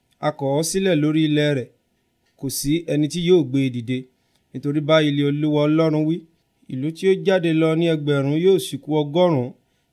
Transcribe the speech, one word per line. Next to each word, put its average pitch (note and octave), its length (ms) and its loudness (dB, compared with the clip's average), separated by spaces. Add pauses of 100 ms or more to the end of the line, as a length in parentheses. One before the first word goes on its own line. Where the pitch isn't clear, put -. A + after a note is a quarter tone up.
(220)
A D3+ 100 -2
kọ̀ C#3 180 -6
ọ́ C#3+ 140 0
sílẹ̀ F#3 320 0
lórí D3+ 300 2
ilẹ̀ D3 300 2
rẹ̀, B2 140 -6 (720)
kò - 80 -8
sí C#3+ 220 -4 (140)
ẹni D3 220 0
tí D#3+ 140 -6
yóò F3 220 4
gbé C3 160 -2
e C3+ 100 0
dìde. B2 280 -6 (580)
Nítorí C#3+ 260 -4
báyìí D3+ 300 2
lé C#3+ 120 0
Olúwa D3 400 0
Ọlọ́run D#3 420 2
wí, D#3+ 100 -2 (540)
ìlú C3+ 220 -6
tí E3 140 -10
ó F#3+ 100 4
jáde F3+ 380 0
lọ D#3+ 220 2
ní E3 120 2
ẹgbẹ̀rún C#3+ 500 0
yóò F#3 220 4
sì F#3 180 -8
kù - 160 -12
ọgọ́rùn-ún, D3+ 580 0 (420)